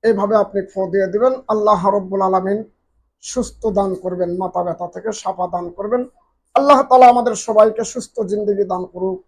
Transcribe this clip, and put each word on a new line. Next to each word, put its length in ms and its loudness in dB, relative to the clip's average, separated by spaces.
এইভাবে 300 2
আপনি 160 -4
ফু 100 -8
দিয়ে 200 0
দিবেন। 200 2
আল্লাহ 280 2
রব্বুল 320 -2
আলামিন 320 0
সুস্থ 380 -8
দান 120 0
করবেন, 280 -4
মাথা 240 -4
ব্যথা 280 -8
থেকে 160 -8
শাফা 340 -6
দান 120 -6
করবেন। 260 -4
আল্লাহ 240 6
তাআলা 240 8
আমাদের 220 0
সবাইকে 360 4
সুস্থ 240 -12
জিন্দেগি 420 -2
দান 100 -4
করুক। 360 -6